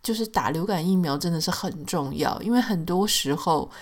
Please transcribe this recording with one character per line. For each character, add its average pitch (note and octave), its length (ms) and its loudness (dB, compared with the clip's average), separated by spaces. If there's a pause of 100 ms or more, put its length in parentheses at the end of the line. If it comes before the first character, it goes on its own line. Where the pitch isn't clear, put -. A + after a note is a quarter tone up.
就 A3+ 120 -2
是 A3 140 -2
打 C3+ 220 0
流 E3 160 -2
感 F#3 200 0
疫 F#3+ 100 4
苗 D#3+ 220 2
真 E3+ 140 -2
的 E3 80 0
是 D#3+ 100 -2
很 F3 360 -4
重 C#3+ 320 -2
要， - 240 0
因 G#3+ 100 -2
为 B3 80 4
很 G#3 240 2
多 F3+ 240 2
时 C#3+ 260 0
候 D3+ 360 2 (120)